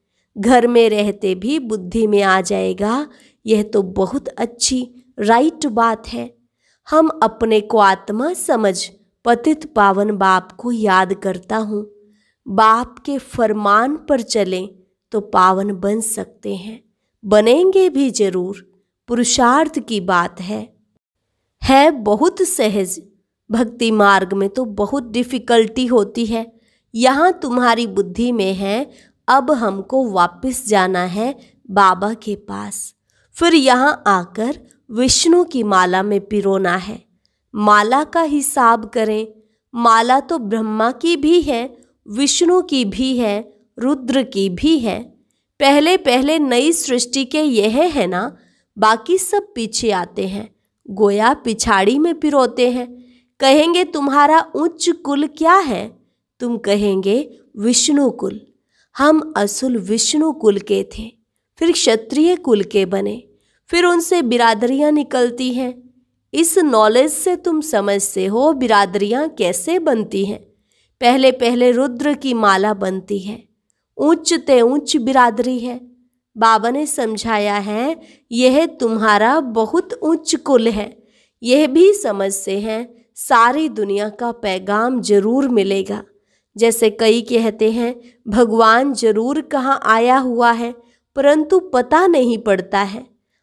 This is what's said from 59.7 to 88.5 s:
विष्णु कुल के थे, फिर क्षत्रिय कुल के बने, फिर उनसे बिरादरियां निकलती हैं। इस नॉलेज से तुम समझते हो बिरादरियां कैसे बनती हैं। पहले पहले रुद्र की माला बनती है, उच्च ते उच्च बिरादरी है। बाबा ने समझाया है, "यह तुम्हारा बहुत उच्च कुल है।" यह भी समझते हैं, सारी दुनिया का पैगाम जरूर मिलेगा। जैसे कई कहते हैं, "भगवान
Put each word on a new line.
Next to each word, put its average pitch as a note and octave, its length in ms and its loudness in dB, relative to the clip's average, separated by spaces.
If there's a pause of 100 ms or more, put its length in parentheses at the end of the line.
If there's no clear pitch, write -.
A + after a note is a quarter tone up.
विष्णु A#3 540 -2
कुल G#3 260 0
के G3 300 -4 (100)
थे, A3 140 -14 (460)
फिर E4 140 2
क्षत्रिय D4+ 640 2
कुल A3+ 260 0
के F#3+ 240 -2
बने, G3+ 420 -6 (380)
फिर F4 180 0
उनसे F4 380 2
बिरादरियां A#3+ 680 2
निकलती B3+ 640 -2
हैं। B3 400 -8 (400)
इस E4 240 2
नॉलेज A3+ 540 4
से F4+ 240 -2
तुम E4+ 240 -2
समझते G3+ 640 -2
हो B3 260 2
बिरादरियां G#3+ 760 0
कैसे G3+ 500 -2
बनती A3+ 460 -2
हैं। G#3 220 -10 (540)
पहले C4 320 4
पहले B3 380 2
रुद्र B3+ 440 0
की B3+ 200 -4
माला G#3 400 2
बनती F#3+ 440 -6
है, G3+ 300 -14 (480)
उच्च D#4+ 380 2
ते C4 260 4
उच्च C#4 360 0
बिरादरी B3 640 2
है। B3 320 -10 (460)
बाबा A3+ 340 2
ने C#4+ 160 -4
समझाया A3 680 -4
है, A3 460 -4 (320)
"यह B3+ 340 2
तुम्हारा A3 720 0
बहुत A3+ 520 -2
उच्च D#4+ 440 -4
कुल A#3 320 2
है।" G#3 340 -8 (400)
यह C4+ 240 4
भी E4 260 6
समझते G3 680 -4
हैं, A3+ 540 -10
सारी C4 540 2
दुनिया G#3 400 -4
का A#3 240 -8
पैगाम G#3+ 680 -4
जरूर G#3 480 2
मिलेगा। G3 560 -2 (520)
जैसे A3+ 340 2
कई A3+ 320 2
कहते A3 500 -2
हैं, A#3+ 280 -6 (280)
"भगवान A3+ 640 4